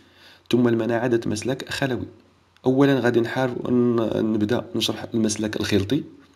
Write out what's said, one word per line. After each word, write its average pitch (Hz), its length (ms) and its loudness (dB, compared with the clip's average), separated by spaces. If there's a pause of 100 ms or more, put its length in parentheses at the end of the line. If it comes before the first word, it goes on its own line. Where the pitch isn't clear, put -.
(520)
ثم 120 160 4
المناعة 113 380 0
ذات 117 220 0
مسلك 107 420 -6
خلوي. 120 380 -4 (580)
أولًا 135 340 4
غادي 117 200 2
نحاول 123 540 -2
ن-، 110 600 2
نبدأ 107 320 0 (100)
نشرح 110 380 -4
المسلك 107 460 -2
الخلطي. 101 440 0 (320)